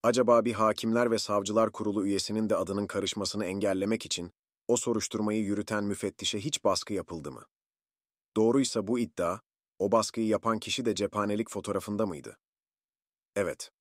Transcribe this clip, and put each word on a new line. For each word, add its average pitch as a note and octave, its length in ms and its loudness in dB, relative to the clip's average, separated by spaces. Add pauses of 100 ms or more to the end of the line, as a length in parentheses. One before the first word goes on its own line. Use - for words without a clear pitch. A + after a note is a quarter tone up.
Acaba A#2+ 420 6
bir A#2 80 0
Hakimler A2+ 580 2
ve A2+ 80 2
Savcılar G#2 540 0
Kurulu G#2 340 -2
üyesinin G2+ 440 -2
de G2+ 60 2
adının G2 300 -2
karışmasını G2+ 580 -4
engellemek G2 640 0
için F2 260 -6 (360)
o A#2+ 80 4
soruşturmayı G#2+ 680 -2
yürüten G#2 420 -2
müfettişe G2+ 540 -4
hiç - 260 -6
baskı G2 280 0
yapıldı D#2+ 400 -6
mı? G#1+ 120 -16 (920)
Doğruysa A2+ 500 4
bu A#2+ 120 0
iddia, F#2+ 420 -2 (380)
o G2 140 2
baskıyı A2 340 2
yapan A2 320 2
kişi A#2+ 260 -4
de A2 100 2
cephanelik G#2 560 -2
fotoğrafında G2+ 560 -2
mıydı? C#2 320 -10 (1000)
Evet. F#2 440 -4